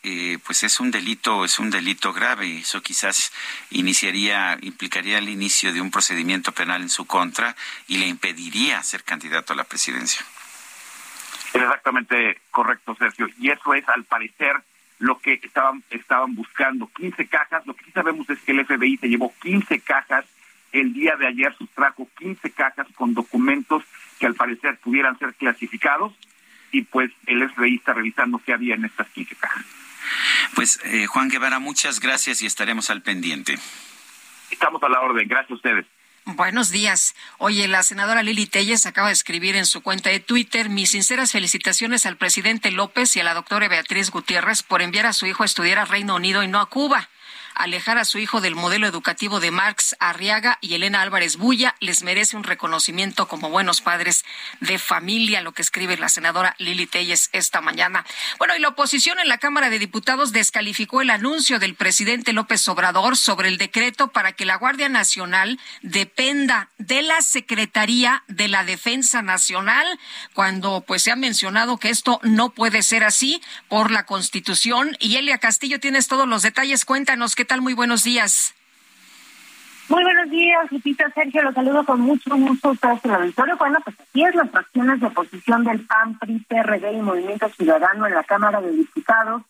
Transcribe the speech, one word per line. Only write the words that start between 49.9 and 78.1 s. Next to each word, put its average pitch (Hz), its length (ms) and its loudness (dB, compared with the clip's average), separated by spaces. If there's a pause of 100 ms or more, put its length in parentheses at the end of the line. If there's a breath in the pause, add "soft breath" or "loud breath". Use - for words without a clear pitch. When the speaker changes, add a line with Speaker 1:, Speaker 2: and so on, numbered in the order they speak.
Speaker 3:
Arriaga 208 600 0
y 170 140 -6
Elena 190 300 0
Álvarez 180 340 0
Bulla 240 440 2
les 175 200 0
merece 190 340 0
un 208 80 -8
reconocimiento 175 840 -2
como 156 240 -8
buenos 180 280 2
padres 175 460 0 (340 loud breath)
de 180 200 -2
familia", 202 640 0
lo 165 80 -8
que - 100 -8
escribe 180 360 -2
la 160 120 -2
senadora 170 480 2
Lili 175 300 -2
Telles 175 440 0
esta 180 300 0
mañana. 170 440 -2 (340 loud breath)
Bueno, 339 160 2
y 320 40 -2
la 294 100 4
oposición 285 500 2
en 339 80 2
la 240 100 2
Cámara 285 320 2
de 220 80 0
Diputados 220 540 0
descalificó 214 720 0
el 254 80 2
anuncio 247 480 2
del 190 160 0
presidente 214 580 0
López 214 360 0
Obrador 185 480 2
sobre 190 320 2
el 180 100 -2
decreto 233 480 0
para 190 240 0
que 196 140 -6
la 190 100 2
Guardia 269 340 0
Nacional 190 720 0 (240 loud breath)
dependa 247 840 0 (100)
de 254 240 -2
la 320 180 2
Secretaría 226 1080 2
de 208 200 -2
la 196 160 2
Defensa 233 580 0
Nacional, 196 640 2 (480 loud breath)
cuando, 190 540 0
pues, 185 160 0
se 226 80 2
ha 240 40 2
mencionado 233 640 0
que 214 120 -2
esto 233 340 2
no 226 260 4
puede 220 320 0
ser 220 220 4
así 262 400 2 (240 loud breath)
por 214 240 2
la 208 160 0
Constitución. 202 920 0
Y 226 180 2
Elia 277 200 2
Castillo, 254 420 0
tienes 269 280 2
todos 269 200 2
los 220 140 0
detalles. 262 420 2
Cuéntanos 262 520 0
qué 247 80 -2
¿Qué - 40 -2
tal? 262 120 2
Muy 254 140 0
buenos 240 320 2
días. 233 500 2 (1300)